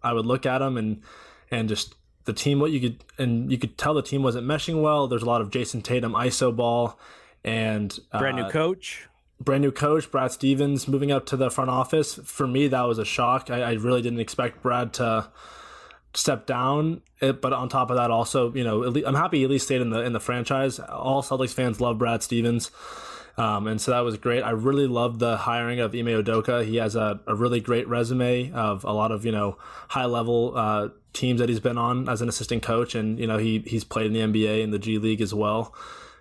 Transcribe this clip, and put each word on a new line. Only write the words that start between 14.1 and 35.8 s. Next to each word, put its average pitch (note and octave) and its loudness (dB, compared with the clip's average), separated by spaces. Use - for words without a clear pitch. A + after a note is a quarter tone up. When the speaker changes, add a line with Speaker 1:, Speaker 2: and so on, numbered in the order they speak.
Speaker 1:
expect A#2 -4
Brad B2 0
to A2+ 0
step - -2
down. C#3+ 0
It, C3+ 2
but B2+ 0
on B2+ 0
top B2+ 0
of B2 2
that, A#2+ 4
also, A#2 2
you C3 -2
know, A2 2
at - 0
le-, D3+ 0
I'm C3+ 2
happy E3 2
he C3+ 4
at C3 4
least C3+ 2
stayed C3 2
in A#2+ 0
the, A2+ 0
in A#2+ 0
the A2 -2
franchise. C3 -2
All C3+ -2
Celtics C3 -2
fans A#2+ 0
love A#2+ 2
Brad A#2 0
Stevens. A#2 0
Um, G#2+ 0
and A2 -2
so B2+ 0
that B2 4
was A#2+ 0
great. A#2+ 0
I A#2 -2
really C3+ 2
loved A#2+ 0
the A#2 2
hiring A#2 -2
of A2+ -2
Ime A#2 -2
Udoka. A2+ 2
He A2 -2
has A2 0
a, G#2+ 0
a - -2
really A#2+ 0
great A#2+ 0
resume B2 0
of G#2 -2
a G#2 -2
lot G#2+ 2
of, G#2+ -4
you A2+ 0
know, G#2 0
high C3 -2
level, A#2 0
uh, G#2+ 0
teams B2+ 2
that A#2+ 2
he's A2+ 0
been A#2+ 0
on B2 0
as A#2 -2
an A#2+ -2
assistant A2+ -4
coach. A#2 0
And, A2 -2
you A#2+ -2
know, A2 0
he, A2 0
he's A2 -2
played A2 -2
in G#2+ 0
the A2+ 0
N A2 2
B G#2+ 4
A G#2+ 2
and G#2+ -2
the G#2 0
G G#2+ -2
League G#2+ 2
as G#2 -2
well. G#2+ 0